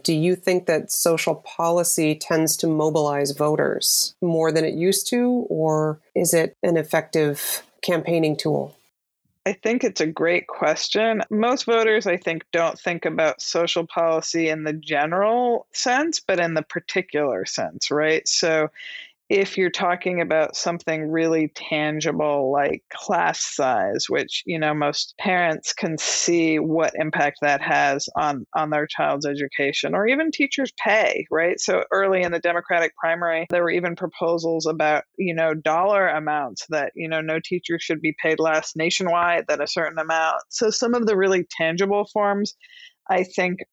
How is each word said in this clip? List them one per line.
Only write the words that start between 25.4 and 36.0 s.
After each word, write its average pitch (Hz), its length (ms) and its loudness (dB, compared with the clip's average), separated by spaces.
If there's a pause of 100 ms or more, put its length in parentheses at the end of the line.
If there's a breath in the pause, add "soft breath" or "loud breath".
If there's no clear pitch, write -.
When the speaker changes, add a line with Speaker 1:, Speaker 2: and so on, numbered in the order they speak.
Speaker 2:
can 165 240 -4
see 160 600 2
what 160 360 0
impact 151 460 -2
that 143 200 2
has 143 540 2
on, 143 300 -2 (100)
on 156 140 0
their 151 180 0
child's 147 380 -2
education 143 720 -2
or 202 120 2
even 302 240 0
teachers' 277 480 -2
pay, 208 500 0
right? 170 300 0
So 185 320 0
early 190 300 2
in 175 100 -2
the 170 80 -2
Democratic 170 560 0
primary, 165 540 -2
there 175 140 2
were 170 60 2
even 175 280 -2
proposals 165 680 -2
about, 156 380 0 (140)
you 170 180 -2
know, 160 180 2
dollar 180 540 2